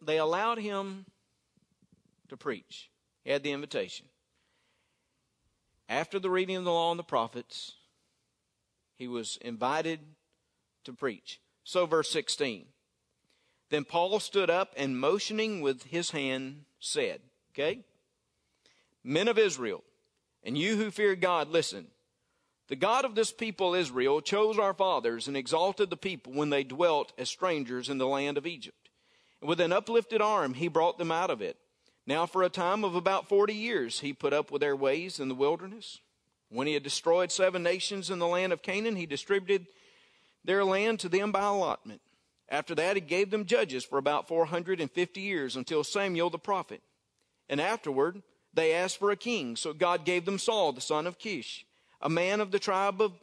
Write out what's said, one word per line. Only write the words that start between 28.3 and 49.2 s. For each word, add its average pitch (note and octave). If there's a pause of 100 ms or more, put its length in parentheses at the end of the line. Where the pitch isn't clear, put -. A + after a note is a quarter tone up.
of C#3
Egypt. D#3 (500)
And C#3+
with E3
an E3+
uplifted A3
arm, G3
he D#3
brought E3
them E3
out F3
of A#2
it. F2+ (480)
Now D#3
for F3+
a F3+
time F#3
of F3+
about F#3
forty G3+
years, G#3+
he C#3+
put C#3
up D3
with C#3+
their C#3+
ways D3
in C3+
the B2+
wilderness. E3+ (480)
When B2
he D3+
had C#3+
destroyed E3+
seven F#3
nations F3+
in F#3
the F3
land F3+
of E3
Canaan, G#3
he F3
distributed F#3 (760)
their G3
land G3+
to F#3
them G3
by G3
allotment. F#3+ (480)
After D3+
that, F3
he G3
gave F3+
them G#3+
judges E3
for C#3
about C#3+
four E3
hundred F3
and D#3
fifty F3+
years D#3+
until D3
Samuel F3+
the E3
prophet. F#3 (680)
And C#3
afterward, F3 (320)
they D#3+
asked F3+
for G3+
a G3+
king. D#3